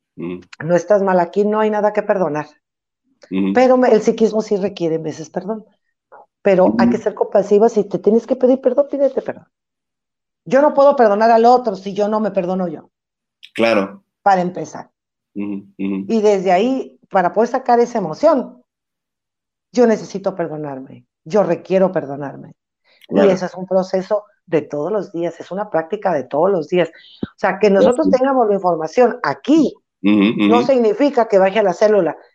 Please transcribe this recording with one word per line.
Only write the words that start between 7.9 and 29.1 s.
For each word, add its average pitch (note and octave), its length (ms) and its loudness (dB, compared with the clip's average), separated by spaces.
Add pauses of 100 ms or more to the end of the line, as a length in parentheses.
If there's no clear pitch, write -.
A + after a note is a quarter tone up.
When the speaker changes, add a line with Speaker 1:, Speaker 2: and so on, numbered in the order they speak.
Speaker 2:
tienes A3+ 280 0
que C4 100 -2
pedir C4 240 2
perdón, C#4 300 0
pídete C4+ 300 -2
perdón. - 260 -12 (960)
Yo A#3+ 160 2
no D4 120 2
puedo C#4 220 4
perdonar A3 360 4
al A3+ 140 4
otro A#3+ 300 4
si F#3+ 180 -12
yo G3+ 140 -2
no G#3+ 140 -2
me G#3 100 -2
perdono F#3 380 -4
yo. - 200 -16 (640)
Speaker 1:
Claro. G2+ 500 -2 (180)
Speaker 2:
Para F#3+ 200 2
empezar. D#3+ 500 -8 (440)
Speaker 1:
Ujú, G2+ 200 -8 (220)
ujú. G2 300 -6
Speaker 2:
Y A3 140 0
desde G3 320 2
ahí, B3 440 -2 (120)
para F3 240 0
poder A3+ 160 0
sacar A#3+ 320 0
esa A#3+ 160 -2
emoción, A3+ 640 -2 (1080)
yo A#3 160 4
necesito G3 480 -4
perdonarme. C#3+ 680 -10 (180)
Yo F#3 200 0
requiero F3+ 480 0
perdonarme. C#3 640 -10 (540)
Speaker 1:
Claro. G3 220 2
Speaker 2:
Y F#3 40 2
eso F#3 140 -4
es - 80 -12
un F#3 120 -12
proceso F#3 580 -2 (200)
de E3 180 0
todos D3 280 -6
los G3 220 -6
días, E3+ 260 -6
es F#3 120 -16
una G#3 180 -8
práctica F3 440 -4
de C3+ 120 -4
todos E3+ 260 0
los F#3 180 -2
días. F3+ 200 0
O - 500 -16
sea, F#3+ 200 -2
que G#3 100 4
nosotros G#3+ 380 4
Speaker 1:
Así - 20 0
es. B3+ 100 2
Speaker 2:
tengamos C4 280 0
la G3+ 80 0
información F3+ 680 0